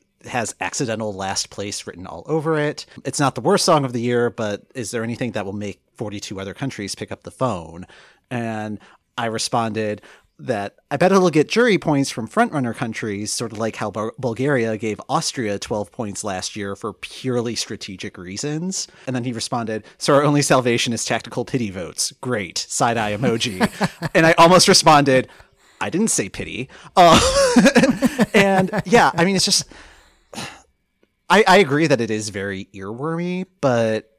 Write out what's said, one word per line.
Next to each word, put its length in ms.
has 340
accidental 540
last 380
place 340
written 220
all 180
over 320
it. 300
It's 160
not 160
the 60
worst 220
song 220
of 80
the 80
year, 300
but 320
is 160
there 140
anything 300
that 120
will 80
make 260
forty-two 460
other 160
countries 400
pick 160
up 100
the 80
phone? 560
And 480
I 80
responded 760
that, 380
"I 80
bet 140
it'll 180
get 180
jury 300
points 320
from 180
frontrunner 480
countries," 560
sort 200
of 80
like 160
how 160
Bul-, 260
Bulgaria 600
gave 220
Austria 500
twelve 320
points 320
last 320
year 200
for 160
purely 640
strategic 640
reasons. 680
And 100
then 100
he 60
responded, 520
"So 160
our 80
only 180
salvation 500
is 140
tactical 400
pity 240
votes. 500
Great." 380
Side-eye 580
emoji. 460
<laughs> 60
And 100
I 140
almost 280
responded, 640
"I 120
didn't 180
say 200
pity." 380
Uh, 240
<laughs> 80
and 380
yeah, 280
I 100
mean, 120
it's 100
just, 200
I, 200
I 100
agree 300
that 140
it 100
is 180
very 460
earwormy, 680
but 580